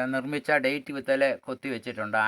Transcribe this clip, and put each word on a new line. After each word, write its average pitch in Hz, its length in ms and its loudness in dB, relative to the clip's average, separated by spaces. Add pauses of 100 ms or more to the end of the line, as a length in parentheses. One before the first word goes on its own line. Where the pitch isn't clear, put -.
(160)
നിർമ്മിച്ച 139 360 -2 (140)
ഡേറ്റ് 143 320 -2
വിത്തല് 135 320 2 (180)
കൊത്തിവെച്ചിട്ടുണ്ട്. 113 680 -4 (100)